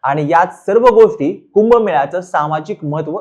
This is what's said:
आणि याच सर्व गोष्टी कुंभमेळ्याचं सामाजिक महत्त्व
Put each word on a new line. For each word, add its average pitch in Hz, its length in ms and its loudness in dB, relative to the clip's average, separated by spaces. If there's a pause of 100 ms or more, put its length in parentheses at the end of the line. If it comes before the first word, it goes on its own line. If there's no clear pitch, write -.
आणि 143 280 -4
याच 175 360 0
सर्व 233 200 2
गोष्टी 208 680 2
कुंभमेळ्याचं 190 680 2
सामाजिक 156 640 -6
महत्त्व 151 360 -6